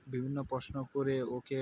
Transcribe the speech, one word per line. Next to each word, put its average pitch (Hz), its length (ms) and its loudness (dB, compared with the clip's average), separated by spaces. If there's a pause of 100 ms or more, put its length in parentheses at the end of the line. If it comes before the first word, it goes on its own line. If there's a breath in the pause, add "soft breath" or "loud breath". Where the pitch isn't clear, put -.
বিভিন্ন 131 360 0
প্রশ্ন 131 400 -2 (100)
করে 135 280 4
ওকে 127 400 -2